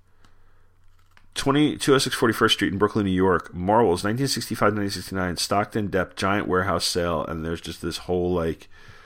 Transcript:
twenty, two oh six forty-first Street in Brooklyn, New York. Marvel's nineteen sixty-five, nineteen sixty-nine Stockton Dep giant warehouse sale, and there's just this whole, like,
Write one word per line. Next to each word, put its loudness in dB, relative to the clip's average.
twenty, 0
two 4
oh 6
six -2
forty-first 2
Street 0
in -2
Brooklyn, 2
New 0
York. 2
Marvel's 4
nineteen 0
sixty-five, 0
nineteen -4
sixty-nine -4
Stockton -2
Dep -2
giant -2
warehouse 0
sale, -2
and -6
there's -6
just -10
this -6
whole, -2
like, -4